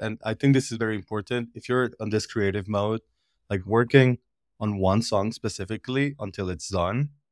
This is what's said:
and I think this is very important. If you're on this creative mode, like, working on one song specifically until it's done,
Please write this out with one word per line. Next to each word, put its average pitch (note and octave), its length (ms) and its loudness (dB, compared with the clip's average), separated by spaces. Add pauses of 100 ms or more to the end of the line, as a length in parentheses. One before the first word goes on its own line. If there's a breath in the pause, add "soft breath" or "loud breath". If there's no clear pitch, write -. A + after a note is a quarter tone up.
and G#2+ 220 -6
I A2 100 -4
think C#3 220 4
this C3+ 160 0
is A2+ 80 -6
very A2 160 -2
important. A2+ 580 -6
If - 160 -12
you're B2+ 300 2
on G#2+ 100 -4
this G#2 160 0
creative G2 420 -2
mode, G#2+ 340 -2 (500)
like, F#2+ 160 -2
working B2 500 6 (420)
on G#2+ 200 -2
one F#2+ 240 4
song G#2 280 0
specifically A#2+ 880 -6
until G2 300 -6
it's F2 200 -8
done, G2 400 0 (220)